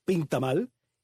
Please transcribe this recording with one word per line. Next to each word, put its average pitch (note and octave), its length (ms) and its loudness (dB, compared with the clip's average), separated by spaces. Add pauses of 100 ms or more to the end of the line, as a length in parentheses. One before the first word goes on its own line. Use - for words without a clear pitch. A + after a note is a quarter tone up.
pinta E3 340 0
mal C3+ 300 0 (340)